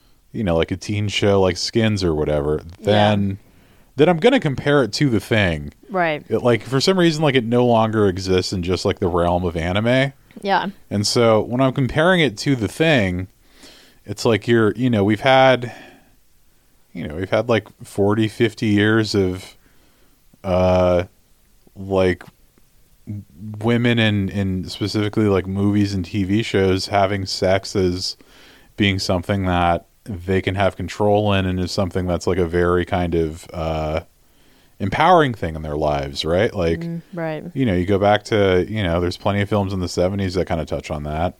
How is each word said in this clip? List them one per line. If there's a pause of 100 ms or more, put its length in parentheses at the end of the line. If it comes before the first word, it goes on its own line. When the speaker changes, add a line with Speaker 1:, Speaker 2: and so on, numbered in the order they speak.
(320)
Speaker 1:
you
know,
like
a
teen
show
like
Skins
or
whatever, (180)
Speaker 2:
Yeah.
Speaker 1:
then, (560)
then
I'm
gonna
compare
it
to
The
Thing. (160)
Speaker 2:
Right.
Speaker 1:
It,
like,
for
some
reason,
like,
it
no
longer
exists
in
just,
like,
the
realm
of
anime. (280)
Speaker 2:
Yeah. (220)
Speaker 1:
And
so
when
I'm
comparing
it
to
The
Thing, (800)
it's
like
you're,
you
know,
we've
had, (1200)
you
know,
we've
had,
like, (160)
forty,
fifty
years
of, (840)
uh, (680)
like, (840)
w-, (360)
women
in,
in
specifically,
like,
movies
and
T
V
shows
having
sex
as (640)
being
something
that (200)
they
can
have
control
in
and
is
something
that's,
like,
a
very
kind
of,
uh, (800)
empowering
thing
in
their
lives,
right?
Like,
Speaker 2:
Mm, (120)
right. (100)
Speaker 1:
you
know,
you
go
back
to,
you
know,
there's
plenty
of
films
in
the
seventies
that
kinda
touch
on
that